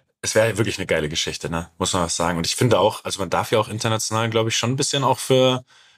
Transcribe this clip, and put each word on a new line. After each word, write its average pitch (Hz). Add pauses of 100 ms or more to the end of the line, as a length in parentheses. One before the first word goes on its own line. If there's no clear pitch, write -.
(220)
es -
wäre 110
wirklich 98
eine 90
geile 80
Geschichte, -
ne? 82
Muss 95
man 92
was 82
sagen. 85
Und 85
ich -
finde 107
auch, 92
also 95
man 95
darf 90
ja 117
auch 107
international, 110
glaub 113
ich, 113
schon 117
ein 135
bisschen 139
auch 131
für, 127 (340)